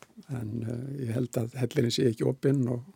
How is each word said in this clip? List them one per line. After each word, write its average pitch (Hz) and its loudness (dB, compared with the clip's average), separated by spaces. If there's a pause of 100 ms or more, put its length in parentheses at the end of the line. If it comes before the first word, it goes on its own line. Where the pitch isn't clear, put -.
(240)
en, 113 -6
eh, 120 -6 (160)
ég 113 -2
held 127 0
að 117 -4
hellirinn 120 2
sé 135 4
ekki 117 2
opinn 135 2
og 123 -2 (120)